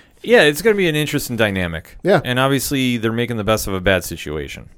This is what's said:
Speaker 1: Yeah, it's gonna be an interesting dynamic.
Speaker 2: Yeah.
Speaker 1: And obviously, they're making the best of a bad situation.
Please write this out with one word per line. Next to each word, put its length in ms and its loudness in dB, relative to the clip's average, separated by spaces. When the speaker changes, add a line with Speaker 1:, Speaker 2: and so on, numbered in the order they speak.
Speaker 1:
Yeah, 200 6
it's 180 2
gonna 140 2
be 120 0
an 80 0
interesting 420 -2
dynamic. 640 -2
Speaker 2:
Yeah. 200 2
Speaker 1:
And 140 -4
obviously, 600 0
they're 140 0
making 260 -2
the 60 -4
best 240 0
of 60 -4
a 80 -4
bad 220 2
situation. 760 -10